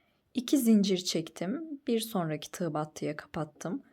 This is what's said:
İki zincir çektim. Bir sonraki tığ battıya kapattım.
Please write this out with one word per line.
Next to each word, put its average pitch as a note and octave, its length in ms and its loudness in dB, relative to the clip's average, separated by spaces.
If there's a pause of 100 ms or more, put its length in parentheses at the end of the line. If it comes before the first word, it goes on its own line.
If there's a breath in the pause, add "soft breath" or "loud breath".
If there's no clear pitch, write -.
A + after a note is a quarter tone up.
(340 soft breath)
İki B3+ 240 2
zincir G#3 400 6
çektim. A3 920 -4
Bir A#3 120 2
sonraki D#3+ 520 -4
tığ E3 220 -4
battıya D3+ 420 -4
kapattım. E3 760 -8